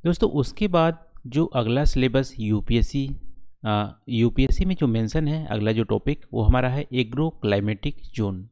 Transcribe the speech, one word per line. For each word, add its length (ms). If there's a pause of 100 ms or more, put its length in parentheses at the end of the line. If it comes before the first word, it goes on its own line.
दोस्तों, 260
उसके 360
बाद 380 (220)
जो 180
अगला 400
सिलेबस 540
यूपीएससी, 760 (500)
आ, 240 (200)
यूपीएससी 560
में 100
जो 120
मेंशन 400
है, 180
अगला 260
जो 120
टॉपिक, 500
वो 100
हमारा 260
है 240
एग्रो 360
क्लाइमेटिक 680 (180)
ज़ोन। 360